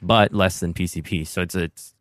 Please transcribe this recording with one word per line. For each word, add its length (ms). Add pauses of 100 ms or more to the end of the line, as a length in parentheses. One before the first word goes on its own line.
but 320
less 260
than 140
P 140
C 160
P. 220
So 180
it's, 100
it's 480